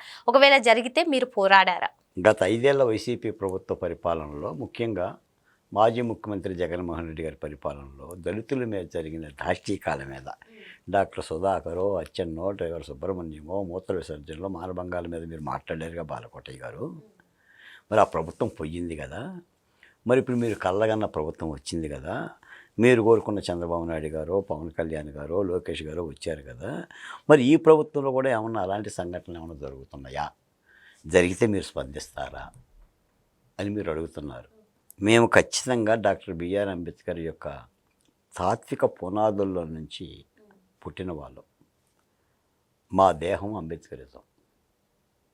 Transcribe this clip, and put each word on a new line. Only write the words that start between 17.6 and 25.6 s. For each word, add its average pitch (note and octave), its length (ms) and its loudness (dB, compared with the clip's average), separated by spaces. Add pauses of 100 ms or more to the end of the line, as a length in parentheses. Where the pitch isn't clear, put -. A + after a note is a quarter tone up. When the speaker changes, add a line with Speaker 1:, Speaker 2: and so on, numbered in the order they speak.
Speaker 2:
మరి G#2+ 80 4
ఆ F#2+ 40 8
ప్రభుత్వం E2+ 440 -4
పోయింది E2 480 -8
కదా, G2+ 440 -12 (680)
మరి B2+ 140 6
ఇప్పుడు B2+ 160 -2
మీరు A#2 180 0
కళ్ళగన్న G#2+ 500 0
ప్రభుత్వం D#2+ 460 -6
వచ్చింది D#2 380 -8
కదా, C#2+ 420 -8 (480)
మీరు A#2+ 240 8
కోరుకున్న G#2+ 360 4
చంద్రబాబు F2 460 -4
నాయుడు D#2+ 220 -4
గారో, D#2+ 340 -2
పవన్ E2 300 -8
కళ్యాణ్ D#2 400 -6
గారో, D2+ 320 -4
లోకేష్ F2 400 -4